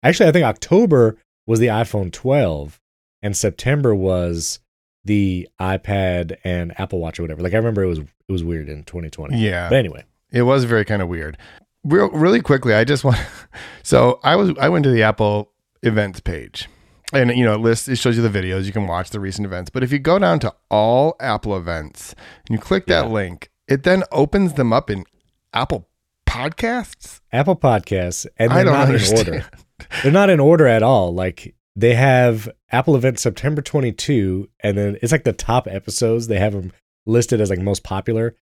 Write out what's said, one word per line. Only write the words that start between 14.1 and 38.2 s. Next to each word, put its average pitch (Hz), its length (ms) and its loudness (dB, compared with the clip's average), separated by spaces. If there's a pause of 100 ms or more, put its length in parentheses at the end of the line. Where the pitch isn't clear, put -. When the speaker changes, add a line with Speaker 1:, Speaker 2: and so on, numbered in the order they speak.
Speaker 2:
I 151 140 2
was, 190 240 2
I 135 80 0
went 170 160 2
to 135 80 4
the 113 120 4
Apple 104 460 0 (360)
events 104 360 0
page. - 480 -10 (420)
And, 127 200 2
you 123 120 2
know, 107 120 4
it 107 40 -4
lists, 113 300 0
it 123 80 -2
shows 120 180 0
you 117 100 2
the 110 40 2
videos. 95 340 -4
You 98 80 -8
can 101 160 -4
watch 87 220 -6
the 107 100 -10
recent 98 260 -8
events. 90 240 -10
But 131 140 -4
if 127 80 -4
you 143 80 -2
go 160 180 2
down 175 220 2
to 120 160 -6 (160)
all 120 480 2
Apple 104 380 -4
events 82 580 -10 (320)
and 220 80 -2
you - 20 -2
click 190 280 -2
that 160 220 0
Speaker 1:
Yeah. 113 40 -6
Speaker 2:
link, 95 400 -8 (160)
it 135 160 0
then 185 260 2
opens 156 440 0
them 127 180 0
up 127 180 0
in 98 140 -6 (500)
Apple 117 360 -4 (360)
Podcasts? 202 960 -6 (140)
Speaker 1:
Apple 147 240 0
Podcasts, 95 680 -2 (120)
and 117 160 2
Speaker 2:
I - 20 4
Speaker 1:
they're 185 80 6
Speaker 2:
don't 175 120 4
Speaker 1:
not 139 120 4
Speaker 2:
understand. 110 400 2
Speaker 1:
in 82 60 -6
order. - 160 -8 (520)
They're 139 120 2
not 196 160 6
in 170 100 4
order 156 280 6
at 113 160 4
all. 104 300 4
Like, 92 400 -6 (220)
they 117 200 4
have 123 540 2 (220)
Apple 131 240 2
event 123 240 0
September 143 420 -4
twenty-two, 110 880 -2 (120)
and 101 160 0
then 101 240 -2
it's, 120 100 -2
like, 151 140 0
the 113 80 0
top - 340 -2
episodes. 113 600 -4
They 104 120 0
have 101 160 0
'em 92 160 -8 (340)
listed 113 360 2
as, 101 80 0
like, 92 100 -2
most 98 240 -2
popular. 113 640 -4